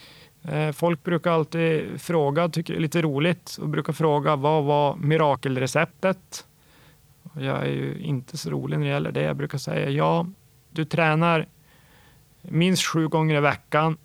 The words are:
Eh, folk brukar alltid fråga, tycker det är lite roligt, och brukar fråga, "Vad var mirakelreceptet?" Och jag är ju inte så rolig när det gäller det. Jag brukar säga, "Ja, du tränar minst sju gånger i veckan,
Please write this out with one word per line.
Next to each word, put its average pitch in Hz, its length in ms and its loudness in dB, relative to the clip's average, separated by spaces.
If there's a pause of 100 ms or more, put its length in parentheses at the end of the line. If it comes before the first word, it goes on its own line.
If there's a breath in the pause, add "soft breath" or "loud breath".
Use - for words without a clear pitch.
(420 loud breath)
Eh, 151 300 -2
folk 170 300 0
brukar 175 280 0
alltid 160 720 0
fråga, 160 480 2
tycker 160 240 -4
det - 60 -4
är 160 40 0
lite 165 200 0
roligt, 156 580 0
och 151 80 -4
brukar 156 240 -2
fråga, 147 440 2
"Vad 147 280 2
var 143 320 2
mirakelreceptet?" 151 1500 0 (760 soft breath)
Och 143 200 -12
jag 139 200 -2
är 139 80 -2
ju 139 300 -4
inte 143 380 -6
så 160 120 -8
rolig 147 280 -4
när 147 80 0
det 139 60 -2
gäller 151 200 -2
det. 139 100 -2
Jag 151 140 0
brukar 143 220 -6
säga, - 320 -4
"Ja, 165 360 2 (440)
du 160 140 -4
tränar 160 640 2 (960 soft breath)
minst 175 440 2
sju 160 220 0
gånger 156 280 2
i 143 40 2
veckan, 151 640 0